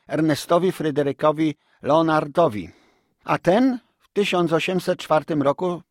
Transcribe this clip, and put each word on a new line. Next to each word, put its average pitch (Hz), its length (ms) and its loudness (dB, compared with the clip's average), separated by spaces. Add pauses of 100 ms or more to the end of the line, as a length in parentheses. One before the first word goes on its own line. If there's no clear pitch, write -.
Ernestowi 160 640 0
Fryderykowi 147 840 -2 (260)
Leonardowi. 151 880 0 (540)
A 151 140 -2
ten 247 420 2 (200)
w - 140 -20
tysiąc 175 400 0
osiemset 175 460 -2
czwartym 156 420 -2
roku, 160 500 -2